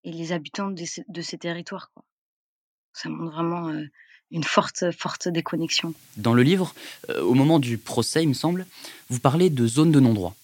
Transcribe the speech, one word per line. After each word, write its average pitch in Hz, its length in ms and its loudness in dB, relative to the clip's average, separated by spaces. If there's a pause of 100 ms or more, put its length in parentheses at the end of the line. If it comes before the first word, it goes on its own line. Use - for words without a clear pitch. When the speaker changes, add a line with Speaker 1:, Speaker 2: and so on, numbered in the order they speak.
Speaker 1:
et 170 80 -10
les 165 200 -6
habitants 180 380 -6
de 175 140 -8
ces, - 240 -10
de 170 140 -10
ces - 160 -10
territoires, 170 540 -10
quoi. - 120 -20 (880)
Ça - 160 -14
montre 160 240 -8
vraiment, 170 360 -4
euh, 151 160 -6 (460)
une 156 140 -4
forte, - 480 0
forte - 360 -8
déconnexion. 165 680 -4 (220)
Speaker 2:
Dans 117 180 2
le 123 80 8
livre, 180 320 4 (340)
euh, - 140 -2
au 107 120 4
moment 147 240 6
du 117 200 0
procès, - 440 -2
il 160 60 2
me 131 60 2
semble, 180 320 -2 (420)
vous 123 100 -4
parlez 165 320 4
de 120 160 2
zones 151 260 4
de 143 80 8
non-droit. 104 440 4